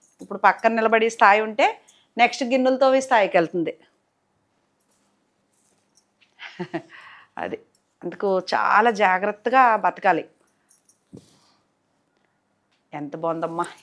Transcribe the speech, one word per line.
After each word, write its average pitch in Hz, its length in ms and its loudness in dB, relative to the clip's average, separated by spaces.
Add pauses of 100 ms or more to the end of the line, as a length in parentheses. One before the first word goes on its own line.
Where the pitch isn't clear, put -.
(200)
ఇప్పుడు 202 180 -14
పక్కన 202 360 2
నిలబడి 220 360 2
స్థాయి 214 300 4
ఉంటే, 220 260 -2 (500)
నెక్స్ట్ 233 280 0
గిన్నెలతో 262 500 2
ఈ 269 60 2
స్థాయికి 220 360 0
వెళ్తుంది. 170 380 -2 (2750)
<laughs> - 440 -12 (560)
అది. - 200 -8 (440)
అందుకు 180 260 -8 (200)
చాలా 214 420 2
జాగ్రత్తగా 208 720 0 (140)
బతకాలి. 180 480 -2 (2750)
ఎంత 147 240 -12
బాగుందమ్మా 165 480 -6 (180)